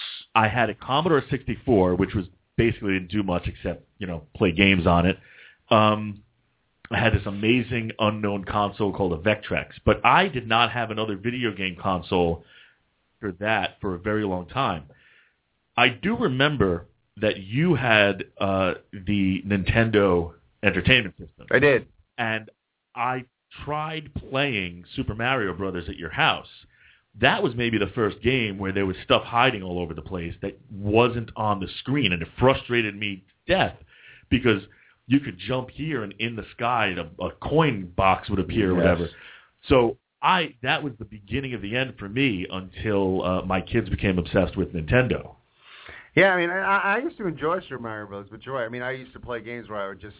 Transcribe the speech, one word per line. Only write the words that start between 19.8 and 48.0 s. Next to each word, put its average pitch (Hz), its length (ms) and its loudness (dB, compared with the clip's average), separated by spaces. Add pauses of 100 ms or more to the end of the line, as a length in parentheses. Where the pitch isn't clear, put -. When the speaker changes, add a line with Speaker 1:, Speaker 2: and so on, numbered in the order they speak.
Speaker 1:
Entertainment 98 560 2
System. - 320 -20
Speaker 2:
I 123 80 6
did. 135 300 4 (280)
Speaker 1:
And 110 320 -4 (460)
I 127 300 -4 (400)
tried 151 500 -8
playing 101 720 -4 (100)
Super 107 220 -6
Mario 117 360 -2
Brothers 90 360 -6
at 101 80 -10
your 80 140 -10
house. 131 360 0 (720)
That 170 220 4
was 131 140 0
maybe 117 220 0
the 98 160 0
first 104 280 -2
game 113 360 0
where 95 140 -4
there 98 140 0
was 92 180 -2
stuff 120 200 4
hiding 117 380 0
all 90 180 -6
over 82 140 -6
the 80 80 -12
place 85 400 -8
that 98 160 -8 (120)
wasn't 110 640 2
on 104 220 0
the 92 100 -8 (120)
screen, 127 320 0
and 85 100 -4
it 85 60 -10 (100)
frustrated 120 580 2
me 101 280 -8 (220)
to 160 60 2
death 139 240 0 (540)
because 117 320 2 (440)
you 139 140 4
could 107 180 -12
jump 127 320 -6
here, 143 320 -6
and 98 160 -10
in 117 160 -4
the 104 100 -8 (120)
sky, 117 400 0
a, 85 280 -8
a 85 60 -4 (120)
coin 117 540 0
box 95 340 2
would 98 80 0
appear 92 320 2
or 90 40 4
Speaker 2:
Yes. 90 80 2
Speaker 1:
whatever. 85 280 2 (580)
So 120 280 4 (260)
I, 156 400 2
that 139 200 0
was 143 160 -6
the 113 60 -10
beginning 110 500 -8
of 98 80 -8
the 104 140 -6
end 127 220 -4
for 101 100 -10
me 107 420 0
until, 95 720 0
uh, 90 200 0
my 92 160 0
kids 104 280 -2
became 92 300 0
obsessed 87 380 0
with 92 160 -2
Nintendo. 90 640 0 (800)
Speaker 2:
Yeah, 185 160 6
I 180 40 2
mean, 175 120 0
I, 196 460 0
I 220 40 0
used 285 200 -6
to 214 80 -6
enjoy 156 360 -2
Super 127 180 -12
Mario 107 260 -8